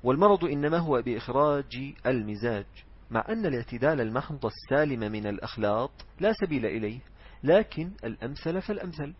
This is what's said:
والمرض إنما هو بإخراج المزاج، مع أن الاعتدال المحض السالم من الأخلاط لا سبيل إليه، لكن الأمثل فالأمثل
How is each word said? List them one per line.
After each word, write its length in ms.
والمرض 400
إنما 340
هو 240
بإخراج 920
المزاج، 600
مع 180
أن 180
الاعتدال 540
المحض 460
السالم 680
من 140
الأخلاط 640
لا 120
سبيل 340
إليه، 340
لكن 460
الأمثل 580
فالأمثل 580